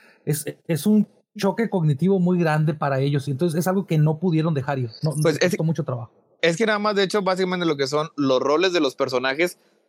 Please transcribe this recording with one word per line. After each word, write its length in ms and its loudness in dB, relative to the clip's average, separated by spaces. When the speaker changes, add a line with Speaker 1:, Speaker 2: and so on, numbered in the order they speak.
Speaker 1:
es, 220 -4
es 180 -2
un 220 4
choque 340 -2
cognitivo 500 0
muy 200 2
grande 360 0
para 240 -2
ellos. 280 -2
Y 40 -4
entonces 260 -2
es 100 -2
algo 200 -2
que 100 0
no 220 2
pudieron 340 0
dejar 240 -4
ir. 140 -4
No, 180 -2
Speaker 2:
Pues 160 2
Speaker 1:
les 100 0
Speaker 2:
es 60 2
Speaker 1:
costó 120 -2
mucho 200 -2
trabajo. 280 -8
Speaker 2:
es 160 2
que 100 0
nada 120 0
más, 160 -2
de 80 2
hecho, 200 0
básicamente 420 0
lo 100 0
que 120 -2
son 300 -2
los 220 2
roles 320 2
de 100 2
los 140 0
personajes, 640 -2